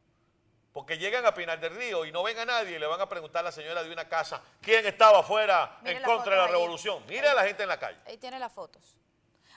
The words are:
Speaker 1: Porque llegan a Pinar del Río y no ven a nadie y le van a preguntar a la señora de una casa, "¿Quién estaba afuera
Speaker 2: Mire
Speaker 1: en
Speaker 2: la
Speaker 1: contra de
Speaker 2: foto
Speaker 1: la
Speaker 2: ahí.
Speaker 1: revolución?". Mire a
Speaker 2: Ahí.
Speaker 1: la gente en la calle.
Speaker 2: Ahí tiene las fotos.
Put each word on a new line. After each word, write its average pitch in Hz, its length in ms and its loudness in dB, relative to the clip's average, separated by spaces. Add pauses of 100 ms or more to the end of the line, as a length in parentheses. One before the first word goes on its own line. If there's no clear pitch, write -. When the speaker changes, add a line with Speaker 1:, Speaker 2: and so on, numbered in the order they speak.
(720)
Speaker 1:
Porque 160 280 -10
llegan 226 260 -4
a 214 80 4
Pinar 165 260 -8
del 165 160 -8
Río 208 300 -6
y 156 60 -12
no 175 100 -4
ven 220 160 -4
a 226 80 -8
nadie 226 300 -4
y 156 40 -10
le 151 60 -4
van 170 160 -4
a 190 80 -4
preguntar 170 300 -8
a 170 40 -2
la 175 80 -8
señora 156 300 -10
de 160 100 -12
una 165 160 -12
casa, 160 360 -6 (180)
"¿Quién 220 240 4
estaba 208 360 8
afuera 196 600 2
Speaker 2:
Mire 254 140 -6
Speaker 1:
en 262 80 -10
Speaker 2:
la 254 40 -2
Speaker 1:
contra 233 280 2
de 190 60 6
Speaker 2:
foto - 0 -
Speaker 1:
la 180 40 4
Speaker 2:
ahí. 170 60 0
Speaker 1:
revolución?". 170 560 -2
Mire 247 200 -2
a 294 40 4
Speaker 2:
Ahí. 269 60 2
Speaker 1:
la 196 80 4
gente 208 180 -4
en 190 60 -4
la 156 100 -4
calle. 107 260 -10
Speaker 2:
Ahí 226 120 -16
tiene 254 200 -14
las 247 140 -10
fotos. - 320 -18 (720)